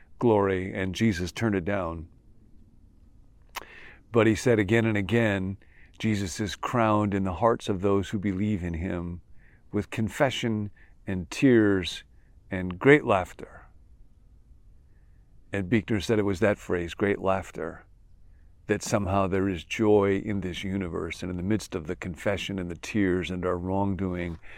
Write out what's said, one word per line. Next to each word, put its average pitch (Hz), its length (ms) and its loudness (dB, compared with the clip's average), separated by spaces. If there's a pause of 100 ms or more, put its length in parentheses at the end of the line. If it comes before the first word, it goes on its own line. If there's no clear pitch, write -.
(180)
glory, 98 560 2
and 95 220 -4
Jesus 90 360 0
turned 110 220 -2
it 92 120 -2
down. 85 420 -4 (2000)
But 110 140 6
he 110 80 6
said 117 240 2
again 110 280 4
and 110 120 0
again, 98 600 0 (420)
Jesus 101 400 -2
is 101 160 -4
crowned 107 580 2
in 98 120 -2
the 92 80 -2
hearts 117 360 0
of 95 120 -4
those 98 280 2
who 110 80 -4
believe 98 460 -2
in 87 100 -4
him 87 480 -6 (500)
with 104 200 -4
confession 110 800 -2 (340)
and 92 240 -4
tears 107 720 4 (460)
and 92 300 -6
great 143 240 8
laughter. - 600 -2 (1900)
And 98 180 -4
Buechner 107 300 0
said 110 180 0
it 107 60 2
was 98 160 -2
that 104 180 4
phrase, 87 360 -4
"great 101 260 0
laughter," 92 640 -4 (840)
that 104 140 -2
somehow 98 460 0
there 95 220 0
is 87 160 -6
joy 104 580 4
in 101 160 -4
this 90 240 -6
universe, 90 580 -6
and 90 80 -6
in 90 60 -6
the 87 80 -6
midst 101 320 -2
of 80 120 -8
the 87 100 -6
confession 98 600 -4
and 87 140 -6
the 85 60 -10
tears 92 540 0
and 90 140 -4
our 90 120 0
wrongdoing, 92 840 -2 (180)